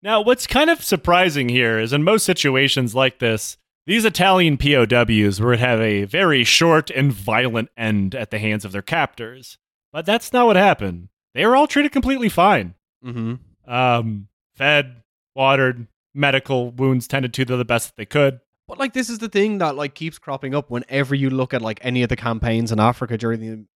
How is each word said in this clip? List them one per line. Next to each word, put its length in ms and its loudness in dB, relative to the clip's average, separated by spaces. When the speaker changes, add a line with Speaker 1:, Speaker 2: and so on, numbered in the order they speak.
Speaker 1:
Now, 180 0
what's 260 0
kind 220 2
of 140 0
surprising 680 2
here 300 2
is 120 -2
in 120 2
most 220 2
situations 680 0
like 260 0
this, 380 -4
these 180 0
Italian 520 2
P 180 2
O 100 4
Ws 560 2
would 180 2
have 220 0
a 240 0
very 380 2
short 480 2
and 200 0
violent 640 -2
end 380 -2
at 180 -10
the 80 -6
hands 240 -4
of 80 -12
their 100 -8
captors. 760 -8
But 140 -8
that's 280 -2
not 120 4
what 100 6
happened. 540 0
They 120 0
were 100 4
all 120 4
treated 240 0
completely 380 0
fine. 460 2
Speaker 2:
Mm-hmm. 680 -10
Speaker 1:
Um, 560 0
fed, 420 0
watered, 520 2
medical 580 0
wounds 360 0
tended 280 -4
to, 100 -2
to 120 -4
the 80 -4
best 240 -2
that 80 -20
they 80 -12
could. 340 0
Speaker 2:
But, 120 -18
like, 140 -6
this 160 -6
is 100 -10
the 100 -8
thing 300 0
that, 160 -2
like, 200 -8
keeps 240 -12
cropping 340 -8
up 160 -4
whenever 460 -4
you 140 0
look 240 -4
at, 80 -4
like, 200 -6
any 220 -2
of 60 -2
the 80 0
campaigns 540 -2
in 100 -2
Africa 360 0
during 220 -4
the 260 -14